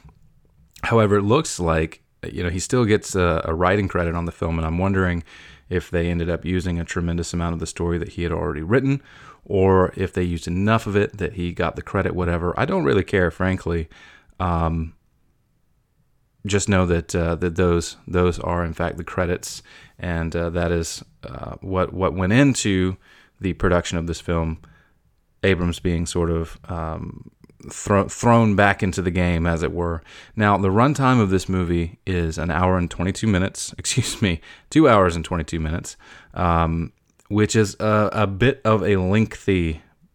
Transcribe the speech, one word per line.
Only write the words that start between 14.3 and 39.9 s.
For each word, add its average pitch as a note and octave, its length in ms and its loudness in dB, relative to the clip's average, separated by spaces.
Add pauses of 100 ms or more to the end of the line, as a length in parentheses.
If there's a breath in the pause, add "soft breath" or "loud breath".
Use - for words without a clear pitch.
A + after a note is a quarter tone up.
Um, E2 540 -2 (1500)
just G2 240 0
know F#2 160 4
that, E2+ 280 0
uh, E2+ 220 0
that E2+ 220 -2
those, E2+ 400 2 (100)
those F2+ 320 2
are, F2 240 -2
in E2 80 -4
fact, E2+ 240 -4
the F2 80 -10
credits, - 580 -4 (380 loud breath)
and, E2 340 -4
uh, E2+ 180 -2
that E2+ 200 -2
is, E2+ 320 -4 (200)
uh, - 360 -14
what, F#2 320 -2
what F2+ 220 -2
went F#2 180 0
into G2+ 640 2 (460 soft breath)
the F#2 100 -2
production F2 460 0
of E2 100 -4
this E2 140 -6
film, E2 360 -2 (880 soft breath)
Abrams F2 380 0
being E2+ 240 -2
sort E2+ 240 -2
of, E2 280 -4 (120)
um, E2 600 -10 (400)
thro-, - 380 0
thrown A#2 480 4
back G2+ 260 4
into F#2+ 200 -2
the F2 100 -2
game, F2 340 0
as E2 160 0
it E2 120 -2
were. E2+ 280 -4 (360 loud breath)
Now, G#2 200 4
the F#2+ 120 2
runtime B2+ 500 4
of G2 120 4
this F#2 180 0
movie E2+ 580 0
is E2+ 300 -2
an E2+ 120 -4
hour F#2 280 2
and F2 120 -2
twenty-two F#2+ 380 -4
minutes, F#2+ 480 -2
<laughs> - 20 -14
excuse - 440 -4
me, F#2 180 0 (300 loud breath)
two D3+ 180 4
hours F#2 300 6
and D#2+ 80 -4
twenty-two E2 340 -4
minutes, D#2+ 380 -6 (360 loud breath)
um, E2 600 0 (340)
which G#2 300 2
is G#2 240 2
a, G#2+ 320 2
a G#2+ 120 2
bit G2 380 0
of A2 200 4
a G2 120 4
lengthy F#2 840 0 (340)